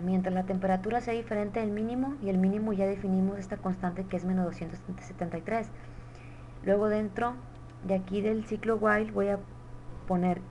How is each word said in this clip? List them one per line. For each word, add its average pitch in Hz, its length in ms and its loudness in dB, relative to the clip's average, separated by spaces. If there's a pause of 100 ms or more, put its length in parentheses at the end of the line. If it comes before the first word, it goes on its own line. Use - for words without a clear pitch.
mientras 185 300 2
la 185 80 2
temperatura 190 580 2
sea 240 140 -2
diferente 214 460 -2
del 214 100 0
mínimo, 247 500 0
y 202 80 -2
el 190 80 4
mínimo 208 380 4
ya 190 120 4
definimos 196 520 2
esta 196 180 -6
constante 185 480 -2
que 185 140 -2
es 170 80 -2
menos 185 180 2
doscientos 170 340 -4 (220)
setenta 170 380 -6
y - 20 -6
tres. 220 300 -2 (960)
Luego 208 260 6
dentro 214 420 0 (540)
de 190 80 2
aquí 190 260 0
del 214 240 2
ciclo 220 320 0
while 214 340 4
voy 202 180 2
a 202 100 2 (680)
poner 180 440 4